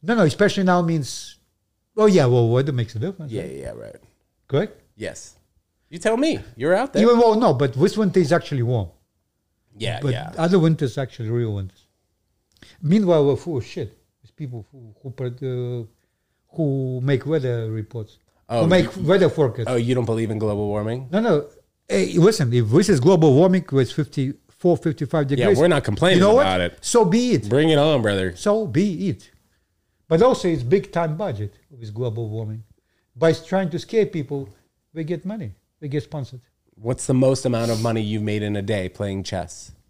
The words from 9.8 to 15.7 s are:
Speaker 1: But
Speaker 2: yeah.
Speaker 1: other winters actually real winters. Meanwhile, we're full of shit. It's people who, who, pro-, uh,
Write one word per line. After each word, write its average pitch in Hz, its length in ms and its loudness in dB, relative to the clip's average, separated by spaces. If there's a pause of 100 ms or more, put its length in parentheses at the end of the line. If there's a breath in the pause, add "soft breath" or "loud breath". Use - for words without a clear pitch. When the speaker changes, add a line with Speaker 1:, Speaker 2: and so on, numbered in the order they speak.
Speaker 1:
But 139 100 -2
Speaker 2:
yeah. 151 260 -8
Speaker 1:
other 170 200 2
winters 156 400 2
actually 120 320 -8
real 117 240 -2
winters. 95 320 -10 (960 soft breath)
Meanwhile, 170 460 2
we're 139 100 2
full 160 220 -6
of 107 80 -6
shit. 123 300 -12 (260)
It's - 100 -20
people 120 400 -14
who, 117 300 -20
who, 135 80 -14
pro-, 127 180 -8
uh, 123 560 -8 (720)